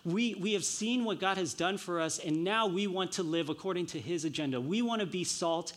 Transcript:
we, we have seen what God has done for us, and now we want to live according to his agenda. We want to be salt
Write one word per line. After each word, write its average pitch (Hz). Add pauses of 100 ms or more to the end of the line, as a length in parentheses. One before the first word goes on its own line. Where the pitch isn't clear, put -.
we, 208
we 202
have 190
seen 233
what 190
God 190
has 175
done 185
for 175
us, 160
and 160
now 220
we 196
want 185
to 196
live 165
according 175
to 165
his 156
agenda. 135
We 175
want 233
to 202
be 175
salt 170